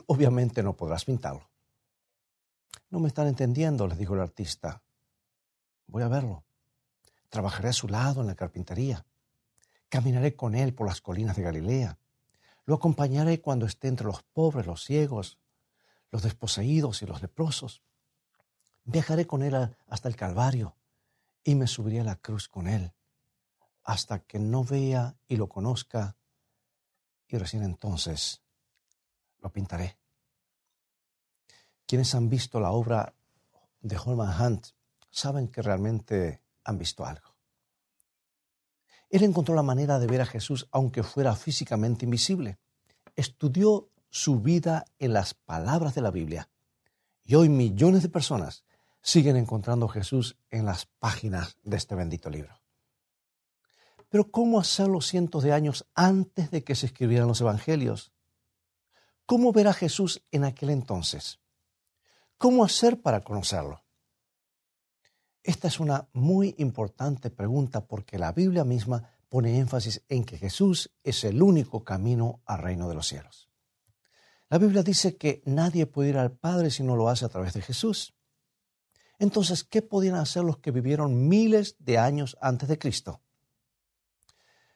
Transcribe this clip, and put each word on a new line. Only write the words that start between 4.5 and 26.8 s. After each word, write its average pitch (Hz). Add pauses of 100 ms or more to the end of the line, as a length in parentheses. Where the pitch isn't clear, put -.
"Voy 117
a 117
verlo. 117 (840)
Trabajaré 98
a 123
su 117
lado 131
en -
la -
carpintería. 90 (840)
Caminaré 131
con 110
él 127
por 113
las 92
colinas 98
de 101
Galilea. 87 (640)
Lo 151
acompañaré 151
cuando 127
esté 110
entre 120
los 98
pobres, 147
los 85
ciegos, 139 (720)
los 113
desposeídos 113
y 101
los 92
leprosos. 135 (1040)
Viajaré 160
con 151
él 139
a-, 123 (120)
hasta -
el 113
Calvario 107 (680)
y 147
me 135
subiré 113
a -
la 104
cruz 107
con 90
él 95 (880)
hasta 104
que -
no 113
vea 131 (100)
y 127
lo 101
conozca, 104 (1120)